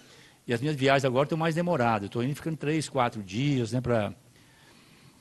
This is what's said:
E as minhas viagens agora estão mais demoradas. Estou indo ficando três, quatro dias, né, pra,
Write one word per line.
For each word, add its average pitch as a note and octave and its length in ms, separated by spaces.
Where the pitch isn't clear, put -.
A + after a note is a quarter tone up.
E B2+ 60
as A#2 80
minhas D3+ 140
viagens C3+ 300
agora C3 200
estão D#3+ 140
mais E3 160
demoradas. B2 520
Estou A#2+ 180
indo C#3 100
ficando D#3+ 220
três, D3 320
quatro A#2+ 340
dias, A#2 500
né, B2+ 80
pra, A#2 320